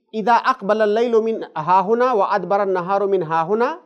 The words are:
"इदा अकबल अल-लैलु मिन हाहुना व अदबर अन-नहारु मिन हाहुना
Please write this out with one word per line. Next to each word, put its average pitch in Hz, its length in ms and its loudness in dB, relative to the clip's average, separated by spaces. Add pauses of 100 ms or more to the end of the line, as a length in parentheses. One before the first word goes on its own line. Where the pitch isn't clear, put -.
(140)
"इदा 220 220 0 (120)
अकबल 220 340 0
अल-लैलु 226 400 2
मिन 220 220 -2 (140)
हाहुना 190 560 2
व 196 180 0
अदबर 196 280 0
अन-नहारु 196 480 -2
मिन 190 160 0
हाहुना 165 460 -2 (160)